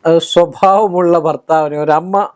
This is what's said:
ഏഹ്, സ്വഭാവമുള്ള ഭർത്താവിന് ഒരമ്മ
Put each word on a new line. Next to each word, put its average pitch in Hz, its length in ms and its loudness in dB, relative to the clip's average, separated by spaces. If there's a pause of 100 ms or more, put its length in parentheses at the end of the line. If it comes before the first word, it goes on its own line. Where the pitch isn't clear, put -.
ഏഹ്, 165 140 2
സ്വഭാവമുള്ള 175 1000 0
ഭർത്താവിന് 156 560 -2
ഒരമ്മ 160 420 -2 (200)